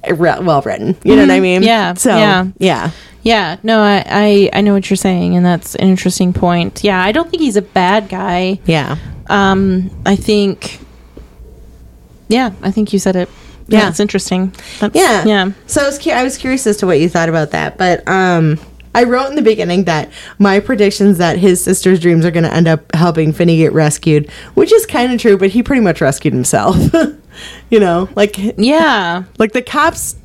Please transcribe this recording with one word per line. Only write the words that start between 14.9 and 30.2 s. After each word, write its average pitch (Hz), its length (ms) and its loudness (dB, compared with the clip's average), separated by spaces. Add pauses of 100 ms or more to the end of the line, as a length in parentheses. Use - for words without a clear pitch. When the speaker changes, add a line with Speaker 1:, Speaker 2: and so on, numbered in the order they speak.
Speaker 1:
Yeah. 302 300 2
Speaker 2:
yeah. 202 240 0 (160)
Speaker 1:
So - 160 -2
I 277 40 0
was 277 120 -6
cu-, 320 140 -4
I 247 100 0
was 262 160 -6
curious 262 280 -4
as 208 120 0
to 196 80 -2
what 165 140 2
you 170 80 0
thought 165 200 -2
about 160 240 -2
that, 78 260 -6
but, 180 300 0
um, 175 500 0 (360)
I 240 100 4
wrote 247 240 -2
in 277 80 -6
the 294 60 -2
beginning 190 420 2
that 160 260 -4 (280)
my 196 220 4
prediction's 202 580 2
that 170 200 0
his 180 240 2
sister's 185 380 0
dreams 165 240 2
are 175 60 0
gonna 165 180 0
end 170 180 2
up 160 280 -2
helping 160 380 0
Finney 170 260 2
get 160 140 2
rescued, 151 580 0 (240)
which 370 180 4
is 453 140 4
kinda 247 320 -2
true, 208 180 4
but 190 140 0
he 226 120 0
pretty 262 200 0
much 175 180 0
rescued 139 340 0
himself. 123 420 0 (160)
<laughs> 320 220 0 (560)
You 226 80 4
know, 185 380 2
like, 208 200 0 (220)
Speaker 2:
Yeah. 220 640 0 (160)
Speaker 1:
like, 220 140 0
the 247 100 -2
cops - 640 -4